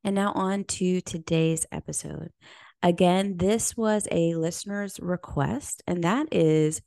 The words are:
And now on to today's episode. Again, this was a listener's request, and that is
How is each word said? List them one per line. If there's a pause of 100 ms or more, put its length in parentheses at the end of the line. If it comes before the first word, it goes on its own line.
And
now
on
to
today's
episode. (500)
Again,
this
was
a
listener's
request,
and
that
is